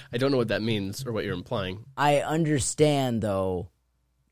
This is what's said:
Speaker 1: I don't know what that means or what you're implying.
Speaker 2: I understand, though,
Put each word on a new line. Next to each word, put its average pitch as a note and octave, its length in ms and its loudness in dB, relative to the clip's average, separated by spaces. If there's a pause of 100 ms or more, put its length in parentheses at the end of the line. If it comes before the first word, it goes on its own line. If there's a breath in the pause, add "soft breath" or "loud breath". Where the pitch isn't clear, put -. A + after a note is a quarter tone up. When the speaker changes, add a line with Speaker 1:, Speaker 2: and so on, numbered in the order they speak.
(120)
Speaker 1:
I A#2+ 60 -4
don't C3+ 140 2
know C3+ 60 2
what A#2 120 2
that G2+ 120 0
means G#2+ 440 -2
or A#2+ 60 -6
what G#2 140 -2
you're G2 80 -4
implying. F#2+ 520 -6 (100)
Speaker 2:
I C#3+ 260 4
understand, D3 1000 2
though, F#2+ 480 -2 (640)